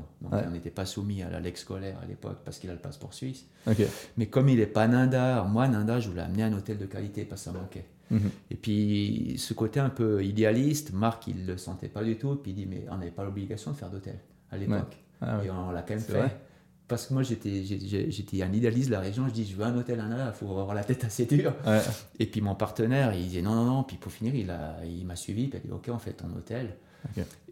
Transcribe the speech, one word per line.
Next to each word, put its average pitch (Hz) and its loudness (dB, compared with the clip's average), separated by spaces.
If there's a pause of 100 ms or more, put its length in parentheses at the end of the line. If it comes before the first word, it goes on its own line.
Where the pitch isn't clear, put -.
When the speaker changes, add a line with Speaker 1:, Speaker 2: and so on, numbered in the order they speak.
(220)
Speaker 1:
Donc 98 -6
Speaker 2:
Ouais. 107 2
Speaker 1:
on 85 -4
n'était 85 -6
pas 95 -4
soumis 101 -4
à 87 -6
la 85 -6
lex 87 -6
scolaire 95 -8
à 87 -10
l'époque 98 -10
parce - -12
qu'il 92 -10
a - -8
le 85 -12
passeport - -12
suisse. 131 -10 (240)
Speaker 2:
Ok. 107 6 (340)
Speaker 1:
Mais 113 2
comme 135 6
il 127 8
est 104 6
pas 107 4
Nanda, 127 6
moi 117 4
Nanda, 110 4
je 104 -2
voulais 87 -4
amener 95 0
un 110 2
hôtel 104 -4
de 98 -6
qualité 101 -6
parce - -10
que - -10
ça - -6
manquait. 92 -10 (240)
Speaker 2:
Mhm. 101 4 (200)
Speaker 1:
Et - -4
puis 104 2
ce - -4
côté 113 0
un 135 2
peu 107 2
idéaliste, 110 4
Marc 110 0
il 92 -6
le 92 -4
sentait - -8
pas 104 -6
du 113 0
tout, 139 -2
puis 139 -6
il - -6
dit, « 101 -6
Mais 95 -8
on 92 -6
n'avait 85 -6
pas 98 -6
l'obligation 98 -6
de 143 -6
faire 90 -10
d'hôtel 98 -10 (320)
à 95 -8
l'époque. 101 0
Speaker 2:
Ouais. - -6
Ah 110 0
ouais. 98 -2
Speaker 1:
Et 95 -4
on 90 -4
l'a 85 -4
quand 107 -6
même 110 -2
Speaker 2:
C'est - -6
Speaker 1:
fait. » - 4
Speaker 2:
vrai. - 2 (480)
Speaker 1:
Parce 120 -2
que 135 0
moi, 131 4
j'étais, 107 0
j'ai-, 98 -2
j'ai, 98 0
j'étais 98 -2
un 92 0
idéaliste 117 4
de 117 4
la 98 0
région. 107 0
Je 117 -2
dis, « 110 -2
Je 95 -8
veux 98 -2
un 120 2
hôtel 120 -2
à 107 -4
Nanda, 120 -2
il - -16
faut 104 -6
avoir 98 -2
la 104 0
tête 131 0
assez 117 2
dure. » 143 6 (100)
Speaker 2:
Ouais. 110 8 (400)
Speaker 1:
Et 110 2
puis 107 -2
mon 101 2
partenaire, 117 2
il 90 -2
disait, « 87 -2
Non, 107 2
non, 117 4
non. » 131 4
Puis - -10
pour 92 -10
finir, 120 -2
il 95 0
a, 80 -6 (100)
il 85 -8
m'a 90 -6
suivi, 104 -2
puis 113 -6
il - -10
a - -
dit, « - -6
Ok, 95 -8
on 113 -4
fait - -8
ton - -12 (100)
hôtel. » 110 -8 (420)
Speaker 2:
Ok. 90 -2 (280)